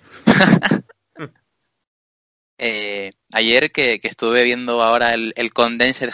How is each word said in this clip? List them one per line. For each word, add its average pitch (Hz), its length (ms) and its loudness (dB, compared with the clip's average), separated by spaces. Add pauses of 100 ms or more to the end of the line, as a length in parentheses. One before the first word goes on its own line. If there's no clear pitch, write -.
(240)
<laughs> - 580 4 (1800)
Eh, 104 540 -8 (200)
ayer 117 400 2
que, 123 280 0
que 110 80 -6
estuve 117 360 0
viendo 120 380 -2
ahora 117 320 2
el, 113 220 -6
el 120 160 -6
Condensed 117 600 -2